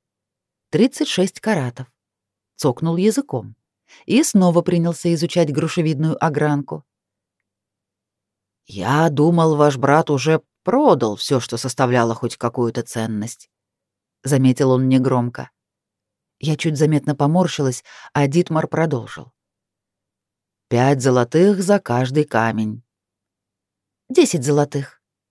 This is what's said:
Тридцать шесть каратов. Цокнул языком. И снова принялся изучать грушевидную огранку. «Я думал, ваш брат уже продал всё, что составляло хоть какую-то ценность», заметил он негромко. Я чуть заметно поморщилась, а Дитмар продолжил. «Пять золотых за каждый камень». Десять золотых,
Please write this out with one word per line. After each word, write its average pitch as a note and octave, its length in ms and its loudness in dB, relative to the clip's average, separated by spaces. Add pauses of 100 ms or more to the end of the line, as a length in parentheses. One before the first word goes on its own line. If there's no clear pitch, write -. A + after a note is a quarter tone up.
(680)
Тридцать C4 380 0
шесть - 320 -2
каратов. C3+ 480 -4 (720)
Цокнул D#3+ 400 -2
языком. F3+ 580 -2 (500)
И A#3+ 160 2
снова F3+ 400 4
принялся E3+ 520 -2
изучать E3 400 0
грушевидную D#3 720 -2
огранку. D3 600 -2 (1800)
«Я B2+ 440 -2
думал, D#3+ 460 2
ваш D3 220 2
брат C#3 320 2
уже D3+ 320 0 (220)
продал F3+ 520 2
всё, C3 240 -2
что - 160 -8
составляло B2 580 0
хоть A2+ 220 -6
какую-то A#2 460 -4
ценность», A2 680 -8 (760)
заметил C3 480 2
он C3 180 2
негромко. B2+ 640 -2 (880)
Я D3+ 160 -2
чуть D#3 220 -4
заметно D3 380 2
поморщилась, D3 680 0 (300)
а C#3+ 140 2
Дитмар D#3+ 400 0
продолжил. C#3 640 -4 (1400)
«Пять B2+ 340 2
золотых D#3 600 2
за G3+ 160 2
каждый C3 460 -2
камень». A2 580 -2 (1300)
Десять C4 340 2
золотых, C#3+ 580 -2 (300)